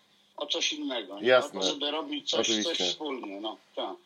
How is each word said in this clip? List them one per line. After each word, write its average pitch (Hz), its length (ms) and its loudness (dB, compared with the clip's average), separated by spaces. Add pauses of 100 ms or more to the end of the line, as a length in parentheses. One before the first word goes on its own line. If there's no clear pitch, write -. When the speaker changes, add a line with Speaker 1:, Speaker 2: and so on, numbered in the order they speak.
(360)
Speaker 1:
o 147 100 -6
coś 170 260 0
innego, 120 480 -6
nie? 110 80 4
Speaker 2:
Jasne. 123 320 6
Speaker 1:
O - 20 0
to, 92 60 2
żeby 139 220 -2
robić 147 400 -4
coś, 120 100 2
Speaker 2:
Oczywiście. 110 360 2
Speaker 1:
coś 92 120 0
wspólnie, 107 520 -6
no, 107 160 -8 (200)
tak. 131 180 -6 (120)